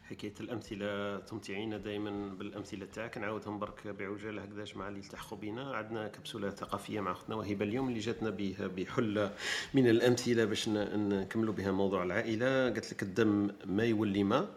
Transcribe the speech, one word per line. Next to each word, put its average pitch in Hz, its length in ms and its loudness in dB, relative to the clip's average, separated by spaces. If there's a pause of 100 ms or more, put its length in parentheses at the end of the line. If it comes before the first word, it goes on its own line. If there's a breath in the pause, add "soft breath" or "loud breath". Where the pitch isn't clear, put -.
حكاية 104 360 -10
الأمثلة، 101 800 -4
تمتعينا 104 580 -6
دائمًا 101 560 -6
بالأمثلة 98 520 -8
تاعك. 110 320 -8
نعاودهم 104 420 -4
برك 101 280 -8
بعجالة 101 540 -6
هكذاش 101 360 -10
مع 98 100 -6
اللي 101 120 -8
التحقوا - 380 -12
بنا. 117 380 -6
عندنا 110 320 -4
كبسولة 101 420 -6
ثقافية 101 500 -4
مع 95 120 0
أختنا 110 240 -4
وهبة 104 300 0
اليوم 123 220 0
اللي 120 120 0
جاتنا 110 300 -2
بها 98 380 -2
بحلة 101 640 0 (400 loud breath)
من 135 140 8
الأمثلة 120 580 6
باش 107 240 0
ن-، 104 400 2
نكملوا 101 440 2
بها 95 180 0
موضوع 95 320 2
العائلة. 113 600 2
قالت 113 300 -2
لك: - 100 -4
"الدم 104 460 4 (160)
ما 95 180 2
يولي 107 400 4
ما" 127 340 4